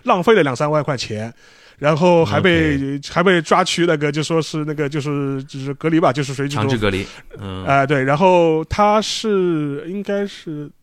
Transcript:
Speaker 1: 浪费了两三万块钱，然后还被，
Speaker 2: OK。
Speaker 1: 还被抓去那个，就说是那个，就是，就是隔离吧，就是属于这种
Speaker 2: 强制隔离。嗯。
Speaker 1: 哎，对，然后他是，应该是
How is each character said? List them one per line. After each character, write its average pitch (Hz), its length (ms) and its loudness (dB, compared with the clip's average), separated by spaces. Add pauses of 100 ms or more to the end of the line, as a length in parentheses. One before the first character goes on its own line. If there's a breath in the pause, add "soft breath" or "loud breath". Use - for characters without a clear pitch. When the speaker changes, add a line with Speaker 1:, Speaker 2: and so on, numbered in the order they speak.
Speaker 1:
浪 170 180 2
费 226 120 6
了 185 80 6
两 131 140 0
三 151 140 -2
万 151 120 2
块 139 140 -2
钱， 113 360 -8 (460 soft breath)
然 147 180 2
后 170 280 4
还 143 160 0
被， 160 340 2
Speaker 2:
OK。 139 340 -4
Speaker 1:
还 170 140 0
被 180 180 4
抓 180 240 2
去 170 220 0
那 160 100 2
个， 147 160 -2
就 151 100 -2
说 160 200 -2
是 151 240 -6
那 151 80 -6
个， 147 140 -4
就 147 120 -4
是， 139 440 -4
就 143 140 -14
是 135 160 -8
隔 156 140 -4
离 160 100 2
吧， 160 140 4
就 143 100 -4
是 135 120 -6
属 139 100 -4
于 - 40 -4
这 143 80 -6
种 107 80 0
Speaker 2:
强 - 40 0
制 127 80 0
隔 104 140 2
离。 92 160 -4 (320 loud breath)
嗯。 95 260 -10
Speaker 1:
哎， 139 220 2
对， 139 160 0
然 139 160 0
后 170 460 4
他 208 360 2
是， 175 880 -2
应 196 140 -8
该 202 240 -4
是 147 420 -12 (140)